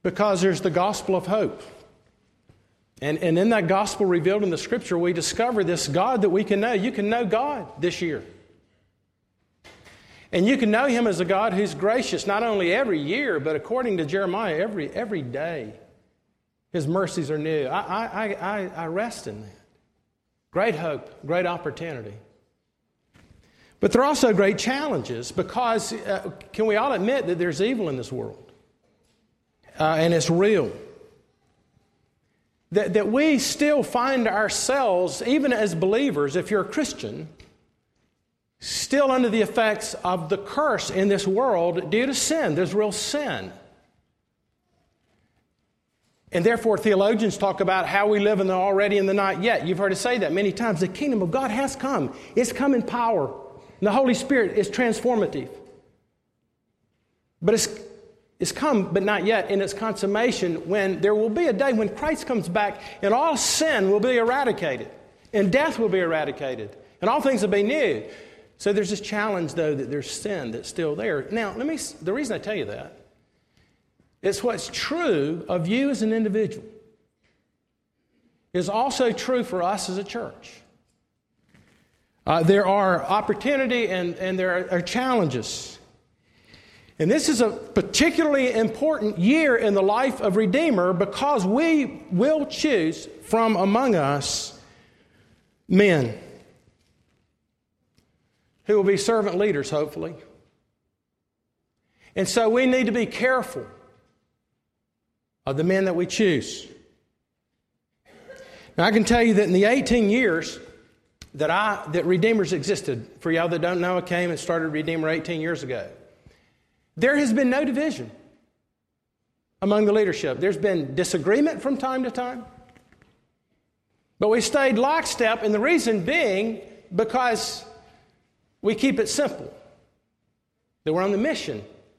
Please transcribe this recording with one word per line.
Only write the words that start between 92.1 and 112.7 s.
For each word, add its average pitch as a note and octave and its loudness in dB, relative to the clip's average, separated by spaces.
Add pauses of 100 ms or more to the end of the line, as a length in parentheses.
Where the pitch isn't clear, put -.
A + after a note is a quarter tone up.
choose F3 0 (180)
from A3+ 2
among G#3 2
us - -2 (1080)
men F3 4 (2500)
who G#3+ 2
will G3+ 4
be G3 4
servant G3+ 0
leaders, F#3 0
hopefully. D#3 -4 (2000)
And F#3 0
so A3+ 2
we B3 4
need B3+ 4
to A#3+ 0
be A#3+ 2
careful A#3 -2 (1800)
of C3+ -2
the D#3 0
men F#3+ 2
that F3+ 0
we F3+ -2
choose. - 0 (2000)
Now, - 2
I A3 4
can G#3+ 4
tell A#3+ 4
you A3+ 6
that G#3 6
in F3+ 2
the G3 6
eighteen A#3 4
years G3+ 0 (800)
that D3+ -2
I, G3+ 0
that D#3 0
Redeemer's F#3 2
existed, C#3 -4 (140)